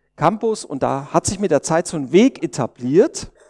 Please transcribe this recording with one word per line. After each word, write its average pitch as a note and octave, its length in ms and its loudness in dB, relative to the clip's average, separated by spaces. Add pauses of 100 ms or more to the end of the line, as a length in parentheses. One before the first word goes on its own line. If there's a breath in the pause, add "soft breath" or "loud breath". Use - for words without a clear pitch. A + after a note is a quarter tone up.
(180)
Campus G#3+ 460 -2
und C3+ 200 -6
da C3+ 280 -4
hat - 140 0
sich G3 140 -4
mit G3+ 100 -2
der C#3+ 140 2
Zeit F3 240 0
so E3+ 100 -8
ein C3 140 -6
Weg A3 320 4
etabliert, C#3+ 880 -2 (180 soft breath)